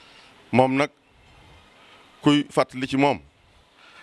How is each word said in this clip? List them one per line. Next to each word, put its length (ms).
Moom 240
nag 140
kuy 260
fàttali 380
ci 100
moom 220